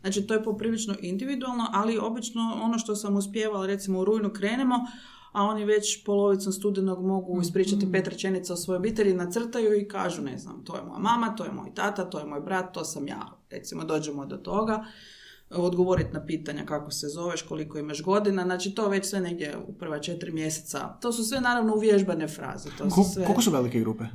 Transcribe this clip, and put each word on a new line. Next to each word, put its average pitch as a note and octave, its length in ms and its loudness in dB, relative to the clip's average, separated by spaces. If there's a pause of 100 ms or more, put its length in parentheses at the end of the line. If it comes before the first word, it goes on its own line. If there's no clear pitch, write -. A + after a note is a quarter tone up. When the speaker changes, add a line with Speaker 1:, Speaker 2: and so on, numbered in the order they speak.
Speaker 1:
Znači, G3 200 -2
to A3 120 -2
je G#3+ 100 2
poprilično A3 580 -2
individualno, A#3+ 680 -4
ali A3 260 2
obično A3+ 440 -2 (220)
ono A#3 140 2
što A3 180 -2
sam G3+ 200 0
uspijevala, G3+ 500 0
recimo G3 340 0
u F#3 60 2
rujnu G#3 240 4
krenemo, B3 460 0 (560)
a G#3 120 2
oni G#3+ 220 0
već G#3 400 2
polovicom G3+ 480 4
studenog F#3+ 520 0
mogu F#3 280 0
Speaker 2:
Mhm. F3+ 80 2
Speaker 1:
ispričati G3 500 2
pet F3+ 160 2
rečenica F3+ 460 -2
o F3 40 -4
svojoj F#3 200 -2
obitelji, G3+ 360 4
nacrtaju G#3+ 640 0
i G3+ 120 2
kažu, F#3 340 -4
ne C3+ 160 -6
znam, - 260 -12
to - 120 -10
je - 80 -8
moja - 160 -12
mama, A3+ 300 4
to G#3 160 -6
je - 60 -8
moj - 220 -10
tata, G3 300 0
to F3 160 -6
je D3 60 -8
moj D3 160 -6
brat, F#3 320 -2
to E3+ 120 -6
sam C#3+ 220 -6
ja. - 120 -8 (300)
Recimo, - 340 -10
dođemo D3+ 420 -4
do - 120 -10
toga, A3 480 -2 (680)
odgovorit F3+ 600 2
na D3+ 120 -6
pitanja D3+ 400 -6
kako D3 260 -4
se D3+ 180 -6
zoveš, E3+ 320 -4
koliko D#3 360 -8
imaš D3+ 260 -6
godina, G3 400 4
znači F#3 280 0
to G#3 180 0
već G3 160 2
sve G3 140 -2
negdje E3+ 360 -4 (120)
u - 60 -12
prva D#3 260 -6
četiri E3 320 -6
mjeseca. D#3 480 -4 (220)
To A#3+ 100 0
su A3+ 120 -2
sve B3 180 -2
naravno A#3+ 340 4
uvježbane G3 520 4
fraze. - 440 -10
To - 180 -2
su - 60 2
Speaker 3:
Ko-, G3 100 10
Speaker 1:
sve F#3 200 -2
Speaker 3:
koliko G3+ 160 4
su G#3+ 100 6
velike B2 280 2
grupe? A2 240 0 (120)